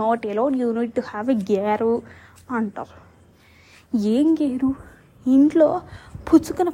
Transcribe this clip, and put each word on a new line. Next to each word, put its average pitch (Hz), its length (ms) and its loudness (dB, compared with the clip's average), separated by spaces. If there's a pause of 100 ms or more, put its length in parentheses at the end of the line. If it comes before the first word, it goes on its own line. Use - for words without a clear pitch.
not 226 260 -2
allowed, 220 360 -2
you 233 160 -2
need 233 160 -4
to 254 60 -2
have 233 360 -4
a 202 80 -4
gear" 214 560 0 (500)
అంటారు. 220 560 -8 (920)
ఏం 233 380 2
గేరు? 269 400 -2 (520)
ఇంట్లో 294 560 4 (520)
పుచ్చుకున్న 339 400 2